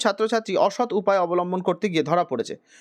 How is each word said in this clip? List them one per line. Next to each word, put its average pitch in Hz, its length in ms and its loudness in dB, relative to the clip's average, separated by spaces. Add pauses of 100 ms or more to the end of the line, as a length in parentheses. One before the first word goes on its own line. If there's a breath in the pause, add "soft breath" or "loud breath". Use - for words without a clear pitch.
ছাত্রছাত্রী 220 500 0 (140)
অসৎ 240 220 -2 (100)
উপায় 196 260 2
অবলম্বন 180 420 -2
করতে 180 240 -2
গিয়ে 156 180 0
ধরা 175 220 2
পড়েছে। 127 240 -6 (260 soft breath)